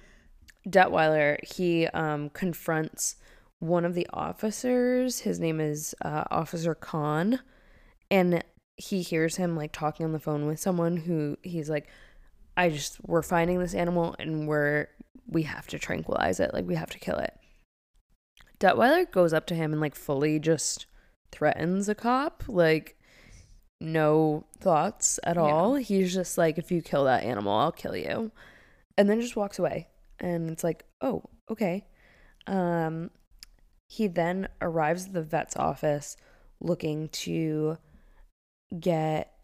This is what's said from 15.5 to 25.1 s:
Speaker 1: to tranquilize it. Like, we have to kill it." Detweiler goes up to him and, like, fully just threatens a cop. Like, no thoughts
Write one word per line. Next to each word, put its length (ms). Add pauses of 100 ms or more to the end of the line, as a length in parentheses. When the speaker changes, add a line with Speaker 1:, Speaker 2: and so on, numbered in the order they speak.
Speaker 1:
to 100
tranquilize 600
it. 120
Like, 140
we 80
have 160
to 80
kill 200
it." 160 (1200)
Detweiler 520
goes 220
up 140
to 80
him 180
and, 80
like, 140
fully 440
just 460 (480)
threatens 560
a 60
cop. 540
Like, 500 (840)
no 640 (140)
thoughts 680